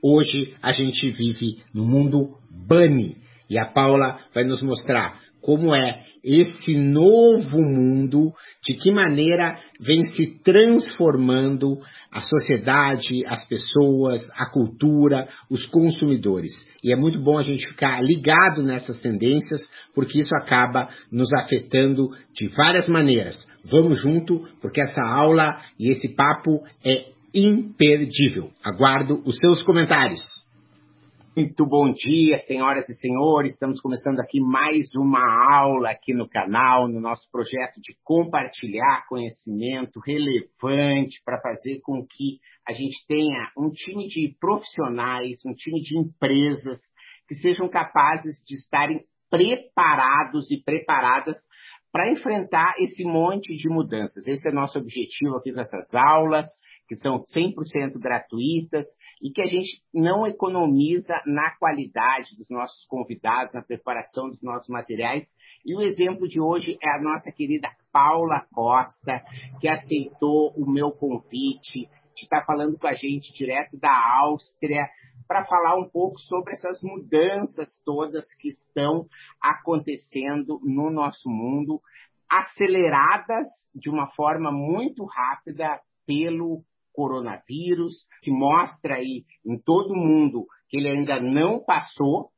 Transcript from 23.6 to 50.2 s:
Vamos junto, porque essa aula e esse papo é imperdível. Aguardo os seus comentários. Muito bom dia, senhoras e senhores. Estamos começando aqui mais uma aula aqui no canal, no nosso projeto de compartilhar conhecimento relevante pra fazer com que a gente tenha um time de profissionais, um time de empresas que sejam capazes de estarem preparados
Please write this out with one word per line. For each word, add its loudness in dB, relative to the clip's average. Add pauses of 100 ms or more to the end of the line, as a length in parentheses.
Vamos 4
junto, 0 (140)
porque -4
essa -2
aula 4 (180)
e 2
esse -2
papo 2 (200)
é -2 (180)
imperdível. 2 (140)
Aguardo 2
os -4
seus 4
comentários. 2 (1120)
Muito 0
bom 4
dia, 2
senhoras -2
e -14
senhores. 0
Estamos -6
começando -4
aqui -2
mais 0
uma 2 (340)
aula 2
aqui -6
no -4
canal, 2
no -6
nosso -6
projeto -8
de -20
compartilhar -2
conhecimento -8
relevante -2
pra -6
fazer -8
com -8
que -8 (280)
a -8
gente -8
tenha -2
um -2
time -10
de -6
profissionais, -6
um -8
time -8
de -6
empresas -2 (500)
que -12
sejam -2
capazes 0 (100)
de -14
estarem -4 (280)
preparados 0